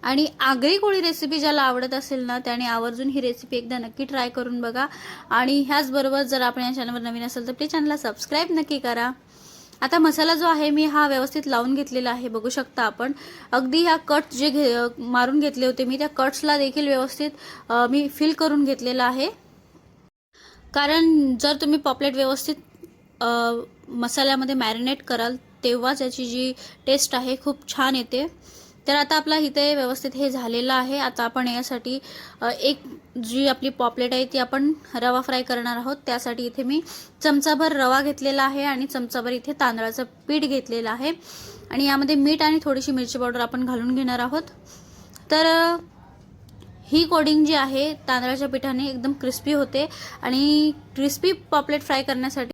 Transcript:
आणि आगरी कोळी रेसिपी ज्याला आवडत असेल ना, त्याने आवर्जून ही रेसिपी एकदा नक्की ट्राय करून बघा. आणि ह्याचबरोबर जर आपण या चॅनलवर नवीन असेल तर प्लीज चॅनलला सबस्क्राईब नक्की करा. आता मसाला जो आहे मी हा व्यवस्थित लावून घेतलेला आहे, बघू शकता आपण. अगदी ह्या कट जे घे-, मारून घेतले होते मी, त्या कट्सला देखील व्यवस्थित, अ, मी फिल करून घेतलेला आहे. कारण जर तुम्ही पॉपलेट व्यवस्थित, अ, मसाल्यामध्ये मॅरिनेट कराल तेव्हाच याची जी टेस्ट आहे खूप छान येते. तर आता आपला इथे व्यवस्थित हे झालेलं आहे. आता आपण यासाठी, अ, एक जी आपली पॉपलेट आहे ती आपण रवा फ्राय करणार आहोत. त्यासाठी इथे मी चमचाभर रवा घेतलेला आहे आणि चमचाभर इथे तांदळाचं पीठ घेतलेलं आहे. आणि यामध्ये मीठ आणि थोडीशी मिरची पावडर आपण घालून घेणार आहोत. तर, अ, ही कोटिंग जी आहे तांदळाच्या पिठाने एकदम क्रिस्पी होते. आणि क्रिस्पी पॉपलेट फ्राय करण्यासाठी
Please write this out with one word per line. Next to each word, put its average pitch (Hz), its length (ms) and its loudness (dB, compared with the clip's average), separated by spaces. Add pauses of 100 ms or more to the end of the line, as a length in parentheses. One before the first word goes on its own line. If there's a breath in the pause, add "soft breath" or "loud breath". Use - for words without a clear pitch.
आणि 269 240 2 (140)
आगरी 269 380 2
कोळी 392 220 2
रेसिपी 311 400 -2
ज्याला 294 220 2
आवडत 254 320 0
असेल 269 300 -4
ना, 247 140 -4
त्याने 247 280 -4
आवर्जून 233 420 -4
ही 277 120 -2
रेसिपी 247 360 -4
एकदा 240 220 -6
नक्की 233 260 -8
ट्राय 262 240 -4
करून 247 320 -6
बघा. 247 260 -4 (440 loud breath)
आणि 262 300 2
ह्याचबरोबर 277 640 0
जर 262 180 -2
आपण 247 220 0
या 254 120 -2
चॅनलवर 240 260 -6
नवीन 233 220 -6
असेल 240 240 -8
तर 254 60 -6
प्लीज 294 180 -4
चॅनलला 302 260 0
सबस्क्राईब 294 540 -4
नक्की 302 280 0
करा. 240 320 -2 (720 loud breath)
आता 269 180 2
मसाला 320 360 4
जो 330 120 0
आहे 302 240 4
मी 302 140 4
हा 294 240 4
व्यवस्थित 269 380 0
लावून 254 280 2
घेतलेला 254 360 -2
आहे, 247 180 -6
बघू 220 200 -4
शकता 254 340 -4
आपण. 233 300 -2 (400 loud breath)
अगदी 262 300 2
ह्या 330 140 4
कट 302 260 2 (160)
जे 285 120 2
घे-, 240 380 2 (100)
मारून 247 420 2
घेतले 277 260 0
होते 254 180 0
मी, 254 140 -2
त्या 294 100 -2
कट्सला 285 500 0
देखील 277 300 0
व्यवस्थित, 277 420 0 (380 loud breath)
अ, 240 180 4
मी 277 220 2
फिल 311 240 2
करून 294 320 2
घेतलेला 254 400 0
आहे. 262 240 0 (1500 loud breath)
कारण 294 680 4
जर 285 200 2
तुम्ही 302 180 2
पॉपलेट 277 360 0
व्यवस्थित, 269 400 0 (680)
अ, 233 320 0 (360)
मसाल्यामध्ये 269 680 0
मॅरिनेट 247 480 -2
कराल 240 340 -4 (280)
तेव्हाच 254 380 0
याची 254 240 -6
जी 254 260 -2 (340 loud breath)
टेस्ट 277 280 2
आहे 254 300 -2
खूप - 320 -4
छान 269 200 2
येते. 247 300 -2 (640 loud breath)
तर 285 80 4
आता 294 200 2
आपला 311 200 2
इथे 294 380 2
व्यवस्थित 262 400 -2
हे 269 160 0
झालेलं 247 440 -2
आहे. 262 240 0
आता 254 260 -2
आपण 247 240 -2
यासाठी, 247 500 -6 (420 loud breath)
अ, 233 80 -2
एक 269 340 0 (420)
जी 254 220 0
आपली 262 220 0
पॉपलेट 247 440 -2
आहे 254 120 0
ती 262 140 -4
आपण 269 340 0 (220)
रवा 247 260 2
फ्राय 254 220 -2
करणार 240 340 -4
आहोत. 254 200 -6 (100)
त्यासाठी 240 400 -4
इथे 240 160 -6
मी 277 180 0 (400 loud breath)
चमचाभर 302 520 2
रवा 269 300 4
घेतलेला 277 400 0
आहे 277 220 0
आणि 277 220 -2
चमचाभर 247 440 -4
इथे 254 220 -4
तांदळाचं 226 520 -2 (240)
पीठ 294 140 2
घेतलेलं 247 480 -2
आहे. 262 220 -2 (580 loud breath)
आणि 277 140 0
यामध्ये 277 300 2
मीठ 294 280 4
आणि 311 200 4
थोडीशी 269 300 0
मिरची 254 260 -2
पावडर 240 220 -2
आपण 247 260 -2
घालून 247 280 -2
घेणार 247 240 0
आहोत. 254 240 -2 (880 loud breath)
तर, 320 160 4
अ, 330 300 4 (1080)
ही 320 200 2
कोटिंग 311 400 4
जी 302 100 2
आहे 277 400 0
तांदळाच्या 262 540 -2
पिठाने 269 380 -2
एकदम 262 260 -4
क्रिस्पी 262 400 -2
होते. 285 360 0 (340 loud breath)
आणि 294 500 4 (220)
क्रिस्पी 285 380 0
पॉपलेट 294 500 0
फ्राय 277 200 0
करण्यासाठी 262 520 -4